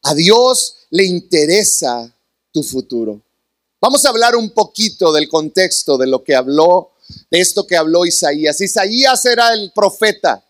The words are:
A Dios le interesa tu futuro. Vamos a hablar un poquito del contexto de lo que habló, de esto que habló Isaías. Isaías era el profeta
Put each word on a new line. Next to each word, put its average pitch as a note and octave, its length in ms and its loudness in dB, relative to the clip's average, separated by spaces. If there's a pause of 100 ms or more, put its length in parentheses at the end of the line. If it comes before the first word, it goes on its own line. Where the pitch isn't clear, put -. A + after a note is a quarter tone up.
A A#3 120 -2
Dios A#3+ 600 2 (140)
le F3+ 140 0
interesa E3 1120 -2 (380)
tu D3+ 100 -4
futuro. A#2 580 -8 (600)
Vamos C4+ 240 2
a C#4 40 4
hablar A#3 280 2
un A3+ 140 -4
poquito G#3 600 -2
del D3+ 160 0
contexto D#3 720 -2
de C3 100 0
lo B2+ 160 -2
que C#3+ 120 0
habló, D#3 560 2 (380)
de E3+ 120 0
esto F#3 260 -2
que F3 80 -2
habló E3 300 2
Isaías. D3+ 560 -2
Isaías A3+ 640 0
era A#3 280 2
el G#3 200 -8
profeta G3+ 760 0